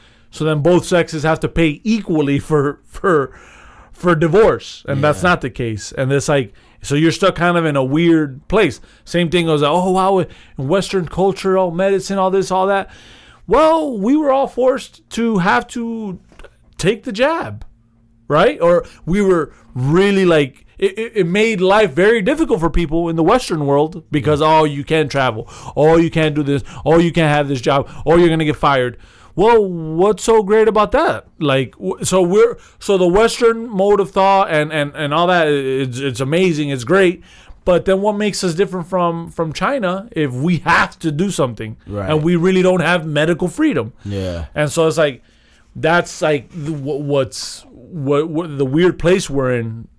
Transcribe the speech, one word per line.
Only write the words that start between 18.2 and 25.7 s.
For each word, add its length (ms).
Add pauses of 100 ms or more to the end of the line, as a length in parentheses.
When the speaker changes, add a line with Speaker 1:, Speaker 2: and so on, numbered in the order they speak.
Speaker 1:
right? 320
Or 240 (200)
we 160
were 300 (240)
really, 480
like, 420 (120)
it, 200
it, 200
it 100
made 320
life 320
very 300
difficult 400
for 80
people 400
in 80
the 60
Western 420
world 440
because, 320
"Oh, 220
you 220
can't 260
travel. 380 (260)